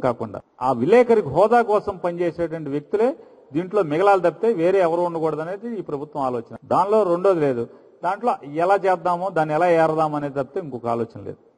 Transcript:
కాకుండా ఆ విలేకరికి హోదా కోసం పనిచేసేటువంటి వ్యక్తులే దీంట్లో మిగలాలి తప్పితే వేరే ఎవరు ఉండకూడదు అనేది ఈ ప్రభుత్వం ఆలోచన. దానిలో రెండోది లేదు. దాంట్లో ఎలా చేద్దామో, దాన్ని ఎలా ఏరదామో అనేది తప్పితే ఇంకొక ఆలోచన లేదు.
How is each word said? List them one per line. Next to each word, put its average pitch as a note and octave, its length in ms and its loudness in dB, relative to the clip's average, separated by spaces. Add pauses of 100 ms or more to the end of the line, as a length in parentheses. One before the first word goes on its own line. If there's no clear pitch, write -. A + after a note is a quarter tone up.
కాకుండా A2 320 -4 (240)
ఆ C3 80 0 (100)
విలేకరికి G#3+ 540 4
హోదా G#3+ 260 4 (100)
కోసం G#3 240 0 (100)
పనిచేసేటువంటి E3+ 680 -4
వ్యక్తులే G3+ 340 -2 (460)
దీంట్లో F#3 260 -2 (120)
మిగలాలి F#3+ 340 4
తప్పితే E3 220 -2 (140)
వేరే F#3 240 2
ఎవరు E3+ 220 0
ఉండకూడదు D#3 360 -4
అనేది G3+ 240 -10 (120)
ఈ - 80 -8
ప్రభుత్వం C#3+ 400 -8
ఆలోచన. A#2 260 -8 (180)
దానిలో G3 260 2 (140)
రెండోది F3+ 340 2
లేదు. A#2+ 180 0 (400)
దాంట్లో G3+ 280 -2 (320)
ఎలా G3 200 4
చేద్దామో, F3+ 420 0 (100)
దాన్ని D#3 220 0
ఎలా F3+ 100 2 (140)
ఏరదామో D#3 380 0
అనేది C#3 180 -8
తప్పితే C#3+ 260 -6
ఇంకొక A#2+ 300 -8
ఆలోచన A2+ 340 -6
లేదు. G2 120 -14 (180)